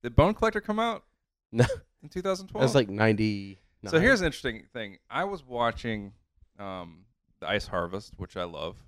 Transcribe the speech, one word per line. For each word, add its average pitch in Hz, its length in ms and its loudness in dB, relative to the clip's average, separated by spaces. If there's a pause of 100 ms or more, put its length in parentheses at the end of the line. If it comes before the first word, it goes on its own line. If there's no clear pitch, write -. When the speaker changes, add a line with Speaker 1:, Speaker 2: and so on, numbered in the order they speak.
Speaker 1:
Did 120 140 -8
Bone 175 180 6
Collector 214 280 0
come 214 180 -4
out 226 240 -4 (480)
Speaker 2:
No. 117 140 6 (380)
Speaker 1:
in 151 60 -20
two 180 120 -8
thousand 190 260 -4
twelve? - 160 -4
Speaker 2:
That's 127 120 2
like 113 140 6
ninety-nine. 104 1000 0
Speaker 1:
So 160 80 6
here's 226 220 6
an 175 60 -2
interesting 113 460 -6
thing. 104 240 -10 (120)
I 139 160 -2
was 190 180 -8
watching, 117 720 -4 (460)
um, 92 460 -12 (340)
The - 100 -8
Ice 101 180 0
Harvest, 92 500 -4
which 92 200 -10
I 90 60 -4
love. 82 320 -8 (120)